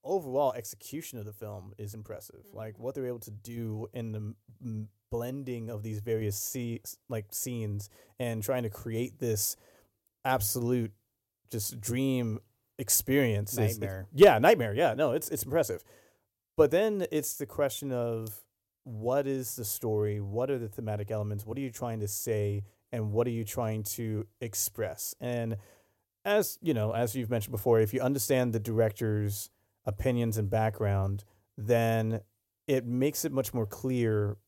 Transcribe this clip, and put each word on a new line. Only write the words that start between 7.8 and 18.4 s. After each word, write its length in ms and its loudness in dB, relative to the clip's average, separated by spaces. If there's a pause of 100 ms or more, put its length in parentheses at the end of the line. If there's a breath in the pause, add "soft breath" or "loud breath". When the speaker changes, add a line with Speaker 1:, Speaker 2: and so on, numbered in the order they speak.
Speaker 1:
and 240 -2
trying 220 0
to 60 -2
create 480 -4
this 380 -2 (680 soft breath)
absolute 680 0 (580)
just 300 -6
dream 600 0 (380)
experience 800 2
is, 200 2
Speaker 3:
Nightmare. 340 -6
Speaker 1:
yeah, 260 10
nightmare. 360 6
Yeah, 200 4
no, 180 2
it's, 160 -2
it's 160 -4
impressive. 400 0 (720 soft breath)
But 140 8
then 420 2
it's 240 -2
the 100 -6
question 460 -2
of 500 -4 (420)